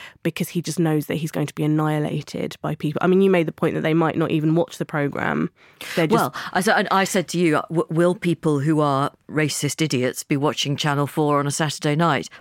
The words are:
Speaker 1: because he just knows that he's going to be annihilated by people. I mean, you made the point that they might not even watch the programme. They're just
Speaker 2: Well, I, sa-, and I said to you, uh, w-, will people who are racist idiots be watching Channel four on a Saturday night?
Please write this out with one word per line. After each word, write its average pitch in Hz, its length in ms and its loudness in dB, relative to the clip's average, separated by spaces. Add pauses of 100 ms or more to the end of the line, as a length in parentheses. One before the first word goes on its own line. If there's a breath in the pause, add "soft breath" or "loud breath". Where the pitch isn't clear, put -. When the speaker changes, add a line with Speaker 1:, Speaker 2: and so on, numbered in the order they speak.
(240 loud breath)
Speaker 1:
because 170 240 -2
he 175 120 -4
just 160 200 -2
knows 156 260 2
that 147 80 -4
he's 156 160 -4
going 147 160 -2
to - 80 -10
be 160 80 -4
annihilated 151 1000 -2
by 151 120 -4
people. 151 260 -4
I 170 60 2
mean, 185 140 6
you 196 100 6
made 175 160 2
the 165 60 -4
point 151 240 -2
that 156 60 -2
they 156 120 0
might 165 220 2
not 160 160 0
even 156 240 2
watch - 220 -2
the 160 60 -6
programme. 147 640 -2 (440 loud breath)
They're 165 140 2
just 214 120 4
Speaker 2:
Well, 139 140 -2 (180 loud breath)
I, 185 100 0
sa-, 196 120 2
and 196 160 0
I 190 140 4
said 185 240 0
to 170 100 -4
you, 160 200 4
uh, - 120 0
w-, 160 200 0
will 175 260 2
people 160 420 0
who 151 220 2
are 139 320 2 (180)
racist 147 520 -2
idiots 127 420 -2
be 151 120 0
watching 143 380 -2
Channel 143 320 0
four 147 320 0
on 143 80 0
a 143 60 0
Saturday 151 420 -2
night? 151 340 2 (120 loud breath)